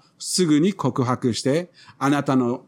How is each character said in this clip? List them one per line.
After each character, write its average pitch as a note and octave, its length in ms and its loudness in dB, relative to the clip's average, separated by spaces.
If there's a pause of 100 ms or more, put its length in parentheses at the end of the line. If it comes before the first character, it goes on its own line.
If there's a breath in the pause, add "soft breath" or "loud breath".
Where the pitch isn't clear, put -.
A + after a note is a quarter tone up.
(180 soft breath)
す - 280 -2
ぐ D3+ 140 4
に F#3+ 140 2
告 C3+ 280 -2
白 A#2+ 320 -2
し - 80 -8
て、 D#3 280 -2 (280 loud breath)
あ C3+ 100 0
な C#3+ 140 0
た C#3 140 0
の B2 320 0